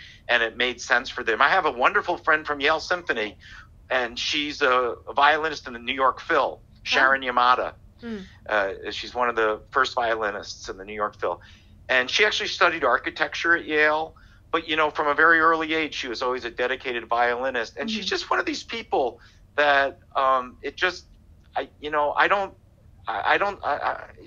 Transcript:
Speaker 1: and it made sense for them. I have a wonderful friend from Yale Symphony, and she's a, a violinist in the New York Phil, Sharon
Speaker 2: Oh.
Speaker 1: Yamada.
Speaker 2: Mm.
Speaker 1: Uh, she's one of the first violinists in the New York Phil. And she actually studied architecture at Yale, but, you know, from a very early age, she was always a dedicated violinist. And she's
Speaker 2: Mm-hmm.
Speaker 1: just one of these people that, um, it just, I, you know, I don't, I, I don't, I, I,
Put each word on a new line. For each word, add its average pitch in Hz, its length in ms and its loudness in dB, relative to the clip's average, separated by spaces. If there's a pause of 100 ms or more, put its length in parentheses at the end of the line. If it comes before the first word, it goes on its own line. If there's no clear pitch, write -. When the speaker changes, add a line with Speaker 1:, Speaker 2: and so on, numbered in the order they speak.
(280)
Speaker 1:
and 117 140 4
it 113 140 -2
made 123 240 -2
sense 123 300 0
for 123 140 -8
them. 113 180 2
I 143 60 6
have 175 180 2
a 147 40 0
wonderful 170 480 0
friend 156 280 0
from 147 140 -4
Yale 151 200 2
Symphony, 139 560 -4 (540)
and 123 280 -2
she's 147 440 -4
a, 127 320 2 (140)
a 117 40 -10
violinist 151 540 2
in 127 60 -12
the 117 60 -10
New 120 160 -6
York 131 260 0
Phil, 127 400 0 (240)
Sharon 135 400 2
Speaker 2:
Oh. 123 80 -2
Speaker 1:
Yamada. 123 400 4 (300)
Speaker 2:
Mm. 226 200 -8 (260)
Speaker 1:
Uh, 196 420 -2
she's - 240 -10
one 123 140 0
of 117 80 -2
the 107 240 0 (100)
first 131 240 0
violinists 110 720 -4
in 104 80 -10
the 95 80 -14
New 104 100 -12
York 104 260 -6
Phil. 90 200 -4 (480)
And 127 220 2
she 208 140 2
actually 208 240 0
studied 165 360 0
architecture 151 720 0
at 156 80 -4
Yale, 151 500 0 (360)
but, 165 180 -2
you 156 80 -2
know, 156 140 2
from 151 180 -2
a 147 60 2
very 160 260 6
early 160 340 4
age, 156 200 -2
she - 140 -8
was 110 140 -6
always 127 220 -2
a 117 60 -8
dedicated 123 560 -4
violinist. 120 720 0
And 143 140 -6
she's 214 140 -6
Speaker 2:
Mm-hmm. - 40 -6
Speaker 1:
just - 220 -4
one 359 100 0
of - 60 -4
these 302 160 -6
people 180 580 -4 (360)
that, 143 420 2 (180)
um, 131 460 0
it 143 140 -10
just, 180 280 -4 (500)
I, 139 140 -6 (120)
you 147 100 -10
know, 147 220 0
I 156 160 2
don't, 196 260 -2 (520)
I, 113 280 0
I 160 40 4
don't, 196 240 -4
I, 143 140 -2
I, - 240 -4 (260)